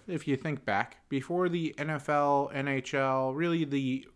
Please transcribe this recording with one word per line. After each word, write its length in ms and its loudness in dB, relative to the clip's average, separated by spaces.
if 220 -4
you 80 4
think 280 -4
back, 340 0
before 400 0
the 280 -2
N 140 -4
F 180 -4
L, 460 2
N 140 -2
H 260 -2
L, 400 2
really 300 0
the 520 -2